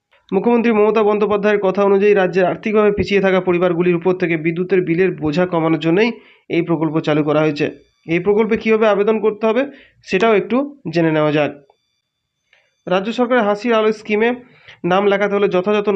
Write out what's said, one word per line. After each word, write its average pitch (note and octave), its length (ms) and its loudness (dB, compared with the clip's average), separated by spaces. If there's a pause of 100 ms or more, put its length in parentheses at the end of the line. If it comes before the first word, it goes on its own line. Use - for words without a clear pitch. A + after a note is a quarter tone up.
(320)
মুখ্যমন্ত্রী A#3 460 2
মমতা G#3+ 320 2
বন্দ্যোপাধ্যায়ের G#3 560 0
কথা F#3+ 240 0
অনুযায়ী G3 240 2
রাজ্যের F3+ 380 2
আর্থিকভাবে G#3 460 0
পিছিয়ে F#3+ 280 0
থাকা F#3+ 220 2
পরিবারগুলির F3 520 0
উপর F3 220 0
থেকে E3+ 140 -2 (100)
বিদ্যুতের F3+ 420 0
বিলের F3 240 0 (100)
বোঝা D#3 300 0
কমানোর D#3+ 340 0
জন্যই G3 240 2 (460)
এই E3 140 0
প্রকল্প D#3 260 -2 (120)
চালু D3+ 200 0
করা D3+ 160 2
হয়েছে। D3+ 220 -2 (480)
এই F3 120 0
প্রকল্পে G#3 380 0
কীভাবে A3 300 0
আবেদন G#3 320 0
করতে G#3+ 240 -2
হবে A3+ 120 0 (480)
সেটাও A3 320 2
একটু G3+ 160 -2 (360)
জেনে E3 240 2
নেওয়া D3+ 200 2
যাক। C#3+ 140 0 (1400)
রাজ্য F#3+ 220 -2 (100)
সরকারের A#3+ 280 2
হাসির A3 300 0
আলো G#3+ 120 2 (100)
স্কিমে A3 300 0 (640)
নাম G3 200 2
লেখাতে G3+ 260 0
হলে G3+ 180 2
যথাযথ G#3 400 0